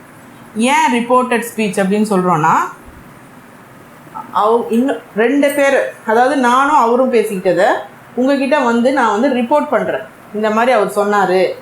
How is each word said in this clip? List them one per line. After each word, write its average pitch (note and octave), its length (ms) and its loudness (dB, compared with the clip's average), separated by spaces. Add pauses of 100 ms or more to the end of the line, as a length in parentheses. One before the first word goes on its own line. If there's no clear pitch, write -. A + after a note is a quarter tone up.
(560)
ஏன் C#4 360 2
ரிப்போர்ட்டட் A#3+ 520 0 (120)
ஸ்பீச் G#3 260 -2
அப்படின்னு G#3 280 0
சொல்றோம்னா, F3+ 440 2 (1800)
அவ-, A3 360 0
இன்னும் B3+ 260 0 (200)
ரெண்டு C#4 340 2
பேர், C#4 420 0 (140)
அதாவது B3 300 2
நானும் C4+ 400 2
அவரும் B3 360 2
பேசிக்கிட்டதை G3 540 0 (480)
உங்ககிட்ட C4+ 440 0
வந்து A#3+ 340 0
நான் A3 280 0
வந்து B3 220 0
ரிப்போர்ட் C4 260 0
பண்றேன், F3 320 -2 (340)
இந்த G#3+ 160 -2
மாதிரி A#3 220 2
அவர் G#3 160 2
சொன்னாரு G3 600 0 (140)